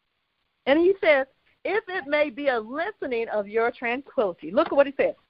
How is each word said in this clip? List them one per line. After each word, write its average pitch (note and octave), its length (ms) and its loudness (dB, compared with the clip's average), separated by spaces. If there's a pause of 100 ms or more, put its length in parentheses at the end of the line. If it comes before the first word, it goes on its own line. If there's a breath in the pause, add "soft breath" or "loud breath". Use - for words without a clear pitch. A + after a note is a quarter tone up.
(640)
And C#4+ 140 4
he F#4 220 4
says, C#4 260 4 (360)
"If G4+ 240 -2
it F#4 200 -8
may D4 220 0
be C4+ 200 -4
a A#3+ 100 0
lengthening C4 720 -6
of G#3 180 -4
your A3+ 240 0
tranquility." A3+ 800 -4
Look C#4+ 160 2
at E4+ 80 -4
what C#4 120 6
he C#4 60 -8
says. - 220 0 (140)